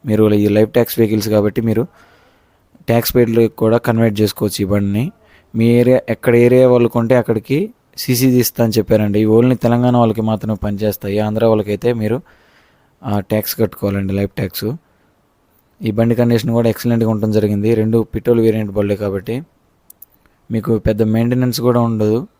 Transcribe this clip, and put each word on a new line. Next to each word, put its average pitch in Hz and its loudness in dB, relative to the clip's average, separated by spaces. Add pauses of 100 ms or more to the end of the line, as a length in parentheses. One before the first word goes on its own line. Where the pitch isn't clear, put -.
మీరు 107 2 (220)
ఈ 104 2
లైఫ్ 110 2
ట్యాక్స్ 117 0
వెహికల్స్ 110 0
కాబట్టి 104 0
మీరు 113 0 (1040)
ట్యాక్స్ 117 -2
పెయిడ్లో 117 2 (180)
కూడా 113 2
కన్వర్ట్ 113 0
చేసుకోవచ్చు 104 -4
ఈ - -4
బండిని. 101 -2 (540)
మీ 113 2 (140)
ఏరియా, 123 4 (140)
ఎక్కడ 120 0 (120)
ఏరియా 127 6
వాళ్ళు 120 4
కొంటే 117 2
అక్కడికి 113 -2 (440)
సీసీ 127 0
తీస్తా 117 -2
అని 107 -2
చెప్పారండి. 107 0
ఇవి 107 2
only 127 2
తెలంగాణ 120 2
వాళ్ళకి 110 0
మాత్రమే 107 -4
పనిచేస్తాయి. 104 -4 (120)
ఆంధ్ర 110 -2
వాళ్ళకైతే 104 -2 (140)
మీరు 107 -2 (840)
ఆ 107 -4 (160)
ట్యాక్స్ 107 -2
కట్టుకోవాలండి, 98 -4
లైఫ్ 98 -4
ట్యాక్స్. 101 -8 (1120)
ఈ 113 -4
బండి 117 2
కండిషన్ 117 0
కూడా 117 0
ఎక్సలెంట్గా 113 -2
ఉండటం 107 -2
జరిగింది. 104 0 (100)
రెండు 110 0 (140)
పెట్రోల్ 117 0
వేరియంట్ 107 -2
బళ్ళే 101 -2
కాబట్టి 101 -6 (1200)
మీకు 113 -2 (180)
పెద్ద 107 0 (140)
మెయింటెనెన్స్ 123 0 (100)
కూడా 120 2
ఉండదు 107 0 (200)